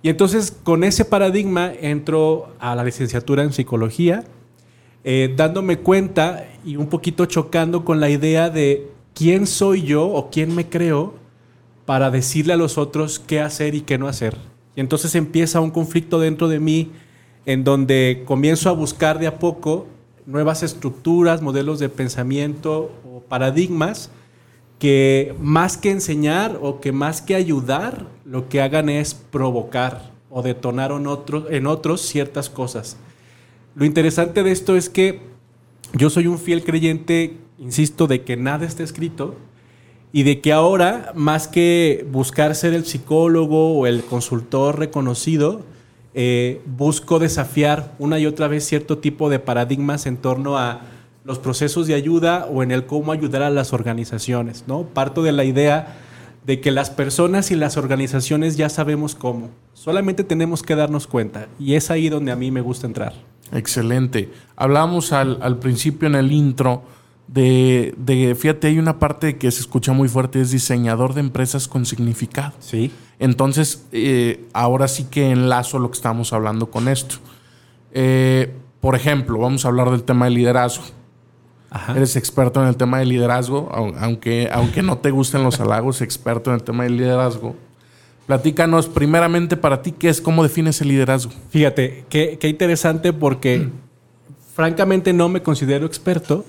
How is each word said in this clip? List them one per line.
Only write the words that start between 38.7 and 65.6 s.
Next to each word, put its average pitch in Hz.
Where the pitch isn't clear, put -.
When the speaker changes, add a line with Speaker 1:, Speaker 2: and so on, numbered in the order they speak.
Speaker 1:
escrito 160
y 143
de 139
que 151
ahora, 180
más 156
que 170
buscar 143
ser 165
el 165
psicólogo 160
o 131
el 120
consultor 131
reconocido, 151
eh, 123
busco 147
desafiar 151
una 156
y 151
otra 151
vez 147
cierto 151
tipo 151
de 135
paradigmas 135
en 123
torno 135
a 120
los 127
procesos 147
de 156
ayuda 170
o 131
en 127
el 127
cómo 151
ayudar 143
a 147
las 139
organizaciones, 117
¿no? 147
Parto 135
de 156
la 143
idea 143
de 135
que 139
las 135
personas 175
y 175
las 151
organizaciones 139
ya 151
sabemos 151
cómo. 117
Solamente 190
tenemos 165
que 160
darnos 151
cuenta. 107
Y 143
es 156
ahí 160
donde 147
a 123
mí 127
me 131
gusta 123
entrar. 110
Speaker 2:
Excelente. 120
Hablamos 160
al, 135
al 120
principio 139